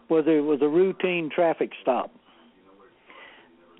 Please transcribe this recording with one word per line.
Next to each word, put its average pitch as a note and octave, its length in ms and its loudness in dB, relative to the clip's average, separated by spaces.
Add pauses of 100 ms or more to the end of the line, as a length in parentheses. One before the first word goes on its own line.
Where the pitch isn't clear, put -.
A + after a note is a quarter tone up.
(100)
was D#3+ 160 2
it D#3 180 2
was D3 160 0
a D3 80 2
routine F3 680 -2
traffic D#3+ 360 0 (100)
stop. A#2+ 300 -2 (1700)